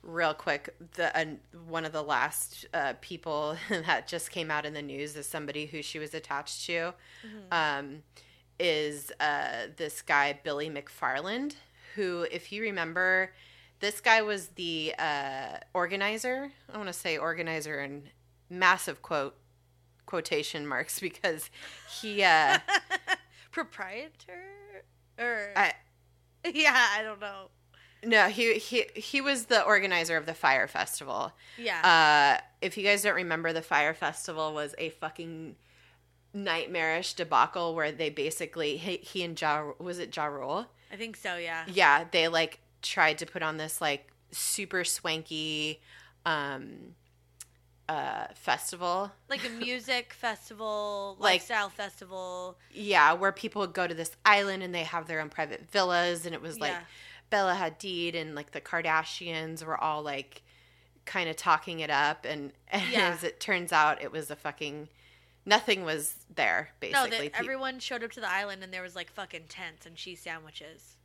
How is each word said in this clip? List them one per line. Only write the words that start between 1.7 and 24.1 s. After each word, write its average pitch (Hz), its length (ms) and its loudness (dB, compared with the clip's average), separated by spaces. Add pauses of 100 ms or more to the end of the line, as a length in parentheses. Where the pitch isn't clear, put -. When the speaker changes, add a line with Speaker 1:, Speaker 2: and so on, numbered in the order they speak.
Speaker 1:
of 151 80 -6
the 156 100 -4
last, 143 720 -2
uh, 139 260 0
people 156 640 -6
<laughs> - 80 -12
that 160 380 0
just - 240 -6
came 165 180 -6
out 151 160 -2
in 151 80 -8
the 147 80 -8
news 147 340 -8
is 143 100 -10
somebody 147 400 -6
who 156 140 -10
she 151 200 -10
was 151 140 -10
attached 147 520 -8
to, 170 260 -2 (320)
Speaker 2:
Mm-hmm. 208 280 -10
Speaker 1:
um, 147 500 0 (560)
is, 151 600 0
uh, 139 460 -2 (100)
this - 260 -8
guy, 143 400 4
Billy 151 260 -4
McFarland, 160 840 -4 (400)
who, 180 380 -2
if - 200 -10
you 208 100 -6
remember, 185 720 0 (480)
this 208 200 -4
guy 226 220 6
was 202 260 -4
the, 160 500 -6
uh, 139 600 -4 (140)
organizer. 214 760 -2 (220)
I 214 60 -10
wanna 196 140 -6
say 165 240 -4
organizer 160 640 -4
in 143 300 -10 (400)
massive 180 520 4
quote, 143 340 -2 (680)
quotation 151 600 -2
marks 135 340 -4
<laughs> 185 80 -4
because 160 400 -4 (520)
he, 208 240 -2
uh, 160 340 8 (460)
Speaker 2:
<laughs> - 480 -6
Proprietor? 302 1300 -10 (340)